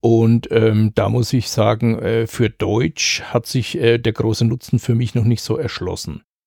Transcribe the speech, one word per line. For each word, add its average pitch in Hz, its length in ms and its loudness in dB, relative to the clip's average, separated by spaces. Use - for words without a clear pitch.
Und, 113 500 4
ähm, 110 420 4
da 104 140 0
muss 117 240 0
ich 120 180 0
sagen, 110 500 0
äh, 113 280 -2
für 110 220 0
Deutsch 104 720 -2
hat - 260 -4
sich, - 300 -4
äh, 117 220 2
der 117 120 0
große 113 320 0
Nutzen 120 360 0
für 120 160 0
mich 120 200 -2
noch 117 80 2
nicht 113 180 2
so - 160 -4
erschlossen. - 680 -8